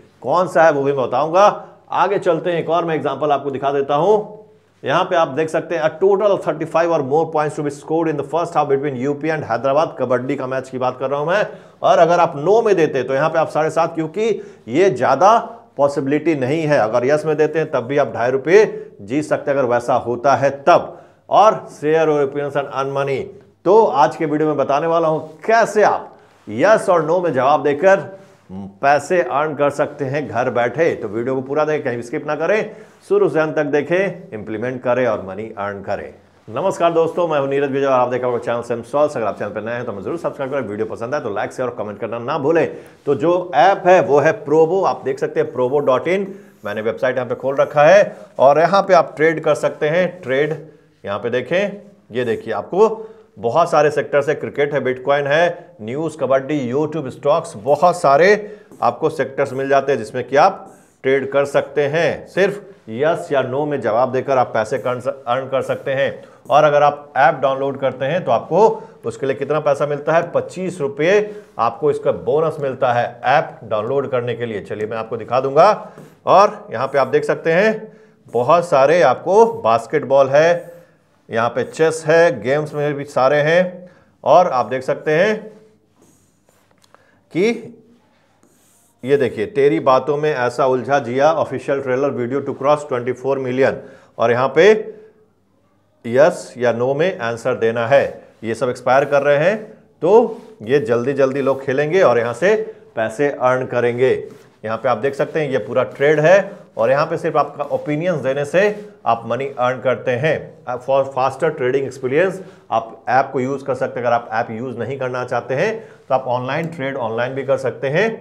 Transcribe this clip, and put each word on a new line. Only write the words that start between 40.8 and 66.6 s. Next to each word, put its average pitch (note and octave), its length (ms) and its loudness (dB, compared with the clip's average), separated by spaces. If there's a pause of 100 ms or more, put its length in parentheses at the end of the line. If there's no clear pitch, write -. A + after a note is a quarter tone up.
पसंद A2 280 -8
आए D3+ 60 -4
तो A#2 140 -6
लाइक, B2 180 -6
शेयर B2+ 160 -6
और A#2+ 100 -8
कमेंट G#2 220 -10
करना A#2 180 -8
ना C#3 200 -6
भूलें। D#3 380 0 (300)
तो C#3+ 80 2
जो F3 400 0
ऐप E3 320 4
है F3+ 160 8
वो C#3 160 2
है D#3 140 4 (120)
Provo, D#3+ 420 2
आप B2+ 180 -2
देख C3 140 -4
सकते D#3 220 -2
हैं - 140 -4
provo B2+ 340 0
dot B2+ 200 0
in, F#3+ 180 -2 (380)
मैंने G#2 160 -6
वेबसाइट B2 360 -2
यहाँ B2 120 -4
पे B2 60 -6
खोल C3 220 -4
रखा D3 280 2
है F#3 320 6 (220)
और C#3 200 6
यहाँ F3+ 240 4
पे F#3+ 120 2
आप D#3+ 220 4
ट्रेड D#3 280 0
कर D3+ 120 2
सकते - 320 -2
हैं। F3 340 -2
ट्रेड D3 340 -2 (480)
यहाँ G2+ 140 -4
पे A2 120 -6
देखें, E3+ 400 -2 (420)
ये B2 120 -2
देखिए A2 300 -4
आपको G3+ 600 -2 (240)
बहुत D#3 320 0
सारे D3+ 200 4
सेक्टर C#3+ 320 0
से, D3 120 -2
क्रिकेट C#3+ 400 -4
है, C#3 60 -2
बिटकॉइन B2+ 460 0
है, D#3+ 560 0
न्यूज़, D3+ 360 -6
कबड्डी, C3+ 380 0 (160)
YouTube, D#3 360 -2
स्टॉक्स, D3+ 480 -2
बहुत D3 400 2
सारे F3 600 4 (240)
आपको B2 280 0
सेक्टर्स C3 420 -4
मिल C3+ 160 -4
जाते C#3 240 2
हैं B2+ 60 2
जिसमें A#2 260 -8
कि C3+ 120 -2
आप F#3+ 280 4 (400)
ट्रेड C3+ 280 0
कर C#3 120 2
सकते C#3+ 380 0
हैं। D3 440 -2
सिर्फ - 640 -4
यस C#3+ 440 -2
या C3 100 2
नो B2+ 240 -4
में C#3+ 140 -4
जवाब A#2 320 0
देकर C3 260 0
आप A#2+ 160 0
पैसे A#2 240 -2
कर B2 220 -4
स-, C3+ 260 -8
अर्न B2+ 220 -2
कर C3 140 -2
सकते C3+ 280 -6
हैं। C3 340 -4 (260)
और D3 140 6